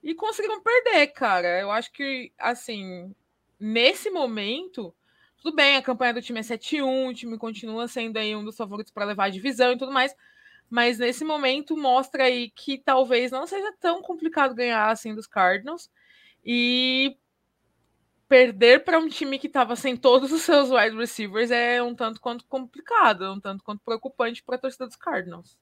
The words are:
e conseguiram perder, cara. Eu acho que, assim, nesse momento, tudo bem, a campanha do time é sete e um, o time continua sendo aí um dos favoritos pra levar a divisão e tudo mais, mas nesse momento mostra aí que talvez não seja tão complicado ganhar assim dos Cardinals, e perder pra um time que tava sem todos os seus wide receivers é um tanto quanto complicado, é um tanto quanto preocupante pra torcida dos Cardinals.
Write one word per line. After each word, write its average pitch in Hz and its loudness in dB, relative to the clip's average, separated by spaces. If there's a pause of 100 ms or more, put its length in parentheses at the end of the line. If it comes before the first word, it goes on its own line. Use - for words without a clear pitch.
e 320 -6
conseguiram 427 -6
perder, 440 4
cara. 180 0
Eu 196 -4
acho 226 -4
que, 269 -8
assim, 196 -8 (440)
nesse 233 2
momento, 247 -6 (480)
tudo 311 -4
bem, 277 6
a 262 0
campanha 247 0
do 240 -6
time 240 -8
é 220 -8
sete 226 -6
e 294 0
um, 262 0
o 254 -8
time 233 -10
continua 226 -8
sendo 226 -8
aí 214 -4
um 208 -8
dos 214 -12
favoritos 208 -10
pra 202 -6
levar 202 -2
a 202 0
divisão 247 0
e 254 -2
tudo 262 -8
mais, 269 0 (560)
mas 240 0
nesse 247 -2
momento 294 -2
mostra 269 2
aí 247 2
que - -8
talvez 254 2
não 262 -4
seja 392 -6
tão 339 0
complicado 320 -2
ganhar 226 0
assim 220 -4
dos 220 -14
Cardinals, 196 0 (540)
e 254 0 (1120)
perder 247 8
pra 339 4
um 320 0
time 277 -6
que 277 -8
tava 240 0
sem 247 -4
todos 262 6
os 320 0
seus 285 4
wide 220 4
receivers 226 -4
é 240 2
um 240 -4
tanto 226 -6
quanto 240 -8
complicado, 262 0
é 196 -6
um 196 -10
tanto 196 -12
quanto 208 -10
preocupante 233 -6
pra 254 -8
torcida 254 -8
dos 220 -20
Cardinals. 180 -10